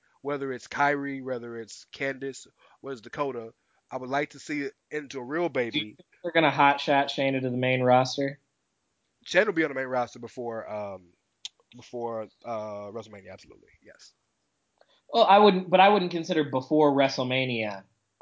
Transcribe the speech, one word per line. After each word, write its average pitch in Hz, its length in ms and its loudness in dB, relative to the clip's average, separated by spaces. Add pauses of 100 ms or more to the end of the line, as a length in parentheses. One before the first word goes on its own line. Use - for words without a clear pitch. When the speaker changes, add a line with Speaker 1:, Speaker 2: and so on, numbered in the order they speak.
(220)
Speaker 1:
Whether 139 300 -6
it's 120 140 -12
Kairi, 139 560 -2
whether 120 340 -8
it's 110 380 -16
Candice, 135 520 -8 (340)
whether 135 140 -12
it's 113 80 -16
Dakota, 120 500 -6 (400)
I 131 60 -8
would 127 120 -12
like 143 200 -2
to 139 100 -20
see 151 220 -8
it 143 100 -8 (180)
into 143 300 -10
a - 40 -10
real 160 240 -2
Speaker 2:
Do 135 120 -4
you 117 100 -2
Speaker 1:
baby. 147 100 -4
Speaker 2:
think 107 180 -12 (260)
they're 170 80 -6
gonna 160 180 4
hot 143 300 4
shot 143 300 2
Shayna 135 320 -2
to 131 80 -2
the 123 60 -4
main 127 260 0
roster? 127 560 2 (880)
Speaker 1:
Shayna 185 200 2
will 214 60 0
be 160 120 0
on 151 60 0
the 135 40 -8
main 131 120 -4
roster 127 320 -4
before, 117 520 -10
um, 101 320 -8 (720)
before, 117 520 -8 (160)
uh, 107 460 -10
WrestleMania, 104 420 -16
absolutely, - 360 -20 (140)
yes. - 300 -20 (1000)
Speaker 2:
Well, 233 120 6
I 190 140 8
wouldn't, 185 320 6
but 185 100 6
I 196 100 10
wouldn't 185 200 2
consider 165 340 -2
before 143 480 2
WrestleMania 127 920 0 (400)